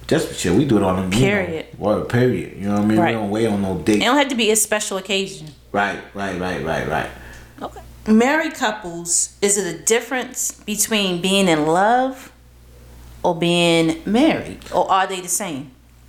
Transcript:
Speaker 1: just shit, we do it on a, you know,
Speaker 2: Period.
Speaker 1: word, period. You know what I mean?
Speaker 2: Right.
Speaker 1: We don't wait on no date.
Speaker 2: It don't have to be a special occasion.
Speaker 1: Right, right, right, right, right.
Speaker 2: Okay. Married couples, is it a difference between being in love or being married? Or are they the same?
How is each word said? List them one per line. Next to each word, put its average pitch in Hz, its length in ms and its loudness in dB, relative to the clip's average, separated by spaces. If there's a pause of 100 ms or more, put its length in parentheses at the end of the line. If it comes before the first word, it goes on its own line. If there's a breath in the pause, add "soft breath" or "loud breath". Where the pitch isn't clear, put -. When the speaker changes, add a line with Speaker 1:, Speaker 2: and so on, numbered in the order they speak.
Speaker 1:
just - 320 -2
shit, 87 160 0
we 139 120 4
do 123 100 4
it 98 80 4
on 92 160 2
a, - 40 0
you 90 60 -4
know, 98 80 0
Speaker 2:
Period. 180 600 0
Speaker 1:
word, 98 300 0
period. 120 480 0
You 98 100 -6
know 104 60 0
what 104 80 2
I 104 40 2
mean? 107 140 4
Speaker 2:
Right. 135 160 2
Speaker 1:
We 110 60 -4
don't 101 100 -4
wait 113 160 2
on 101 140 0
no 92 160 -2
date. 104 240 2
Speaker 2:
It 196 40 0
don't 254 120 4
have 277 100 2
to 269 80 -4
be 220 160 2
a 220 60 2
special 214 400 -2
occasion. 190 500 -6 (240)
Speaker 1:
Right, 101 280 -2 (140)
right, 98 240 -6
right, 90 280 -4
right, 73 200 -2
right. 76 240 -4 (520 loud breath)
Speaker 2:
Okay. 403 180 -12 (280)
Married 269 460 4
couples, 175 880 -4
is 202 160 2
it 185 80 -2 (100)
a 160 80 -12
difference 247 680 -2
between 196 720 -2
being 190 240 4
in 156 180 2
love 240 680 2 (920)
or 175 120 2
being 165 720 4
married? 220 540 2 (120)
Or - 200 0
are 190 160 4
they 185 140 -6
the 175 60 -12
same? 151 440 -6 (380)